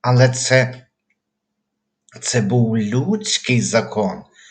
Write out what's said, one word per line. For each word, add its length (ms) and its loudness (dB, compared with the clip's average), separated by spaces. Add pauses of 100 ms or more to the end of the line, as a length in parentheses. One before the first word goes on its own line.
Але 280 4
це, 580 0 (1300)
це 200 -2
був 380 0
людський 800 -2
закон, 640 -2 (280)